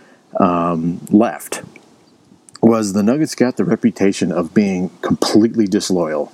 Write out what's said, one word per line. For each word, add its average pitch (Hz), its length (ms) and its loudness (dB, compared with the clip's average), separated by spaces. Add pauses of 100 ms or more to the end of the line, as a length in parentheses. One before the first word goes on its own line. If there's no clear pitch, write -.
(400)
um, 87 600 0 (100)
left - 540 0 (1000)
was 110 320 2
the 101 100 0
Nuggets 135 320 0
got 123 220 0
the 98 80 0
reputation - 680 0
of 82 220 -4
being 92 360 0 (120)
completely 110 640 2
disloyal 87 680 -2